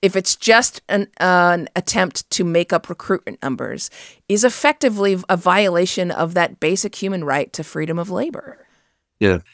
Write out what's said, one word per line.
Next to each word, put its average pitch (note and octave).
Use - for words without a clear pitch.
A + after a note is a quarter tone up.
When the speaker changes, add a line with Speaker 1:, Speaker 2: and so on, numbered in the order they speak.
Speaker 1:
if F#3+
it's F#3
just A3+
an, G3+
an F3
attempt F#3
to -
make E3+
up -
recruitment -
numbers, -
is G#3
effectively A3+
a F#3
violation F3+
of E3
that F3
basic F#3+
human F#3+
right C#3
to D#3+
freedom D#3+
of E3+
labor. C4
Speaker 2:
Yeah, F#2+